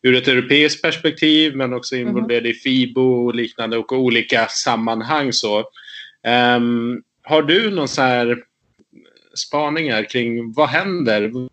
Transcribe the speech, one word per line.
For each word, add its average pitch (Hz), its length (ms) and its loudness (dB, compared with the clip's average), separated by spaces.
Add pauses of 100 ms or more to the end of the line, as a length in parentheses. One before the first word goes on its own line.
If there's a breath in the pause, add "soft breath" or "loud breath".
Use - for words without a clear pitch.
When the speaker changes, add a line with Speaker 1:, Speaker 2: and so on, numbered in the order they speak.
Speaker 1:
ur 127 140 4
ett 127 120 2
europeiskt 143 540 4
perspektiv, 156 720 2
men 131 180 -2
också 123 220 -6
Speaker 2:
Mhm. 123 120 -4
Speaker 1:
involverad 120 380 -2
i 113 80 -2
fibo 127 720 0
och 117 80 -2
liknande 117 440 -4
och 110 140 -6
olika 120 540 2
sammanhang 117 840 -2
så. 107 320 -2 (580 loud breath)
Ehm, 120 800 0 (200)
har 156 200 2
du 196 280 2
någon 156 180 -2
så - 140 -2
här 120 360 2 (1000)
spaningar 147 760 -2
kring 117 420 -4
vad 143 160 2
händer? 131 640 0 (220)